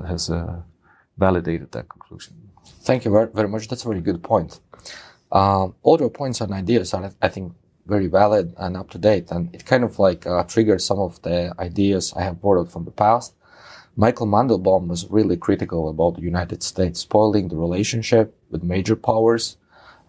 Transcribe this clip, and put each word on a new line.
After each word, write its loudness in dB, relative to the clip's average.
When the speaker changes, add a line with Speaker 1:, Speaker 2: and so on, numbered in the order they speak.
Speaker 1:
has, -6
uh, -6
validated 0
that -12
conclusion. -20
Speaker 2:
Thank 0
you 0
very, 4
very -2
much. -8
That's -10
a -12
very -4
good -4
point. -2
Um, 2
all 6
your 0
points -6
and -4
ideas 0
are, -6
I 2
think, -10
very 0
valid 2
and -6
up -12
to -14
date. 2
And -4
it -20
kind 2
of, -4
like, 2
uh, 0
triggered 2
some -2
of -6
the -2
ideas -2
I -4
have -6
borrowed 2
from -10
the -14
past. 0
Michael 2
Mandelbaum 2
was -6
really 2
critical -2
about 0
the -12
United -4
States -2
spoiling 2
the -8
relationship 0
with -6
major 0
powers, 2